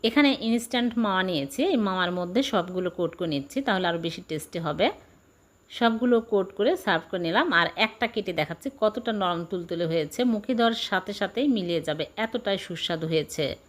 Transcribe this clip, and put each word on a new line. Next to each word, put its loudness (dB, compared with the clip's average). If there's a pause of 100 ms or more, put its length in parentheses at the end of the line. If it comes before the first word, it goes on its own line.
এখানে 6 (180)
ইনস্ট্যান্ট 0 (120)
মাওয়া 2
নিয়েছি, -2 (120)
এই 4
মাওয়ার 0
মধ্যে 0 (120)
সবগুলো 0 (100)
কোট 0
করে -2
নিচ্ছি, -4
তাহলে 2
আরও -2
বেশি -6
টেস্টি -8
হবে। 2 (840)
সবগুলো 2 (140)
কোট 2 (100)
করে 2 (140)
সার্ভ 2
করে -2
নিলাম। 2
আর 4 (100)
একটা -2
কেটে -4
দেখাচ্ছি -4 (140)
কতটা 0
নরম 0 (100)
তুলতুলে -4
হয়েছে, -2
মুখে 0
দেওয়ার 4 (120)
সাথে -2
সাথেই 0
মিলিয়ে 0
যাবে, -2 (120)
এতটাই -2
সুস্বাদু -4
হয়েছে। 0 (240)